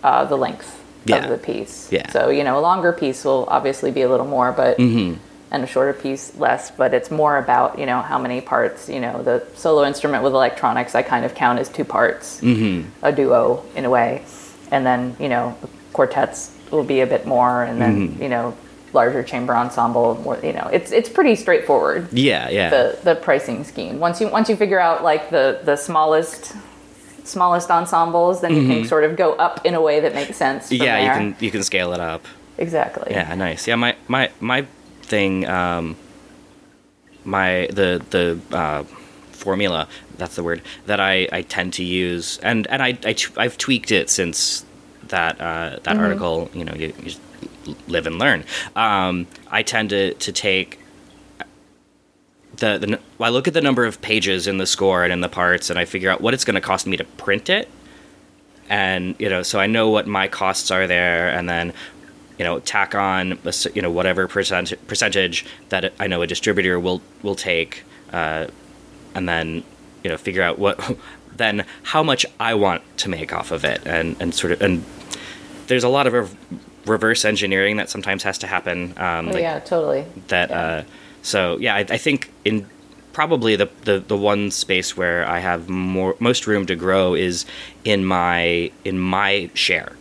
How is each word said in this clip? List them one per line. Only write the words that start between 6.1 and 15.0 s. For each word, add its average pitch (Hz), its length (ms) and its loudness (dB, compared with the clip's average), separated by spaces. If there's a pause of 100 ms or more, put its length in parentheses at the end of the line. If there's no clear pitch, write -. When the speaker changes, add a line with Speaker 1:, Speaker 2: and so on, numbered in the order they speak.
Speaker 1:
less, 123 340 0
but 131 220 2
it's 123 180 0
more 151 280 2
about, 127 400 2
you 139 80 -4
know, 123 160 0
how 135 160 -4
many 127 240 -4
parts, - 480 -2
you 135 100 -6
know, 123 220 -6
the 120 200 2 (120)
solo 156 320 4
instrument 139 380 0
with 135 100 2
electronics, 123 600 2
I 123 60 4
kind 123 240 0
of 127 100 -4
count 123 240 2
as - 120 -4
two - 160 -4
parts. - 560 0
Speaker 2:
Mm-hmm. 107 480 2 (120)
Speaker 1:
A 143 100 4
duo 123 520 2 (100)
in 131 120 -4
a 123 40 0
way. 120 340 2 (460)
And 139 140 0
then, 123 340 0